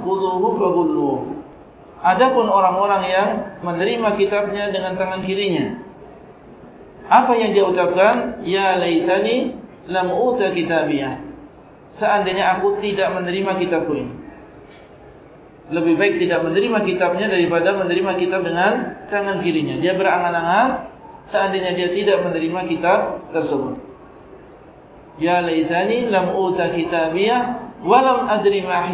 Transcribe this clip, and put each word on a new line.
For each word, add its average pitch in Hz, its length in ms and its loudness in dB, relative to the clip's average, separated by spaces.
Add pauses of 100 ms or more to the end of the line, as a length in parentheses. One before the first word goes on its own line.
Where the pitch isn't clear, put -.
khudhuhu 190 480 0
faghulluh." 156 880 0 (640)
Adapun 233 400 4
orang-orang 190 640 4
yang 196 180 2 (380)
menerima 208 480 0
kitabnya 202 560 0
dengan 185 240 -4
tangan 185 320 -4
kirinya, 190 480 -2 (1400)
apa 247 240 6
yang 226 160 2
dia 196 160 6
ucapkan? 180 800 2
"Ya 185 320 0
laitani 185 800 0 (320)
lam 185 240 0
uta 208 400 0
kitabiyah. 156 640 -2 (720)
Seandainya 190 680 0
aku 202 200 0
tidak 196 320 0
menerima 185 480 -2
kitabku 160 360 -2
ini." 123 320 -8 (1400)
Lebih 165 320 2
baik 196 240 2
tidak 170 240 0
menerima 202 400 0
kitabnya 180 400 0
daripada 175 480 2
menerima 185 380 0 (100)
kitab 180 240 0
dengan 190 640 -2
tangan 196 320 -2
kirinya. 156 400 -2
Dia 180 160 0
berangan-angan 180 960 0 (320)
seandainya 190 480 0
dia 175 160 0
tidak 185 320 2
menerima 165 380 -2 (100)
kitab 170 280 2 (360)
tersebut. 151 400 -2 (1400)
"Ya 175 240 2
laitani 170 640 0
lam 185 320 0
uta 180 320 0
kitabiyah 170 680 0 (420)
wa 226 160 6
lam 262 200 4 (120)
adri 196 320 2
ma 180 320 -2